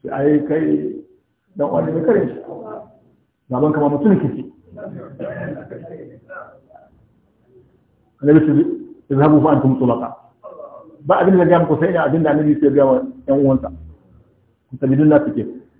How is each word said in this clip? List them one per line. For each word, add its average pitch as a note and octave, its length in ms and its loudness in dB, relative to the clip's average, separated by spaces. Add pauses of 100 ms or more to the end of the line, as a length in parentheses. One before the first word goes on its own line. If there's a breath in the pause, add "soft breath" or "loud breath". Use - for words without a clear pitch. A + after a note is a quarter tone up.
(120)
"Ai D3 340 0
kai D3+ 460 -2 (640)
dan C#3+ 140 -4
uwa E2 120 -2
ne D#3 100 -4
mai - 120 -4
karin G#3+ 240 2
shi. - 100 -12 (1120)
Baban C#3+ 220 0
ka D3+ 80 -2
ma D3 80 2
mutumin D#3 320 2
kirki." - 320 -6 (3750)
Annabi D3+ 240 6
ce, D3 60 2 (600)
"Izhabu D3 280 4
fa D#3 100 2
antum C3 260 2
tulaqa." A#2+ 300 -2 (1000)
Ba F3 140 2
abin F#3+ 120 4
da F#3 60 6
zai E3+ 100 4
gaya E3+ 120 4
muku D3+ 200 0
sai F3 100 0
ina E3+ 140 -2
abin D#3 180 0
da D3+ 80 2
Annabi D3+ 320 2
ya C#3 80 4
gaya C#3 160 4
wa B2+ 160 2 (240)
ƴan C3+ 180 0
uwansa. B2+ 280 0 (1000)
"Mutabidun C#3 360 2
nasu D3 260 4
ke." A2 100 -4 (360)